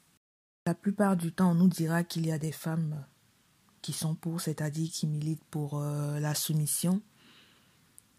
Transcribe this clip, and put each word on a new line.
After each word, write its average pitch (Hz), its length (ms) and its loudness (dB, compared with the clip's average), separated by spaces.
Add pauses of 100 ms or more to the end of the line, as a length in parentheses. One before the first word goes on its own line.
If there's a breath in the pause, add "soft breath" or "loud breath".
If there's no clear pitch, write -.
(640)
La 170 80 2
plupart 202 440 2
du 170 140 -2
temps, 185 200 4
on 165 40 4
nous 180 120 8
dira 165 360 2
qu'il 165 220 -2
y 160 60 0
a 151 80 -2
des 156 120 -4
femmes 156 540 -4 (760)
qui 151 120 -8
sont 160 220 -2
pour, 170 260 -6
c'est-à-dire 156 500 -2
qui - 160 -2
militent 151 380 -2
pour, 147 340 -4
euh, 147 400 -2
la 151 160 0
soumission, 160 640 0 (1160 soft breath)